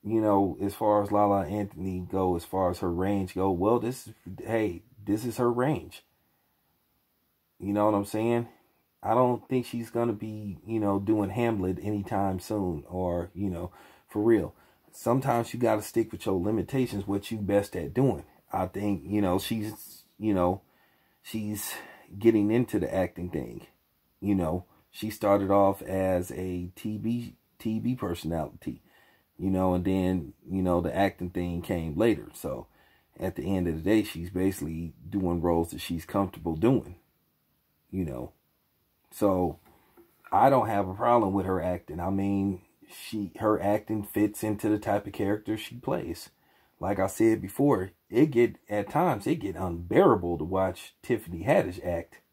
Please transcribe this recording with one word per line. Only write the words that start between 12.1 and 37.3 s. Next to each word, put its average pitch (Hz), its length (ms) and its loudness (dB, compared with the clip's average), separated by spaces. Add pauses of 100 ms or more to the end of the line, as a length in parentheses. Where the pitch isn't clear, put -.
soon, 90 480 -4
or, 87 460 -4
you 98 160 -4
know, 87 220 -6 (360)
for 104 140 -4
real. 107 340 4 (380)
Sometimes 120 600 0
you 120 60 -8
gotta 110 220 2
stick 113 320 -2
with 92 120 -10
your 95 140 0
limitations, 104 680 -2
what 101 220 -2
you 110 100 -6
best 101 360 0
at 82 180 -8
doing. 123 300 2 (300)
I 95 140 -2
think, 98 380 -4
you 104 160 0
know, 92 160 2
she's, 107 680 -6 (120)
you 107 160 0
know, 90 280 2 (600)
she's 104 520 -8 (440)
getting 107 340 6
into 117 280 2
the 90 140 -2
acting 90 360 -2
thing. 62 380 -8 (520)
You 101 160 2
know, 90 300 0 (240)
she - 200 -8
started 101 420 2
off 98 300 6
as 92 500 0
a 90 440 -6
T 107 220 -6
V, 117 380 -4 (240)
T 110 200 -2
V 120 160 -2
personality, 82 880 -6 (560)
you 95 120 -2
know, 92 240 4
and 90 100 2
then, 92 480 2 (180)
you 92 120 -2
know, 90 180 4
the 85 160 -2
acting 92 340 0
thing 87 320 -4
came 82 360 -4
later. 107 360 2
So - 340 -8 (520)
at 90 160 -4
the - 80 -8
end 90 240 0
of 80 80 0
the 80 60 -6
day, 104 220 4
she's 85 260 -8
basically 85 640 -2 (160)
doing 90 320 0
roles 82 300 2
that 80 100 -10
she's 85 240 -6
comfortable 87 500 -2
doing, 110 400 0 (960)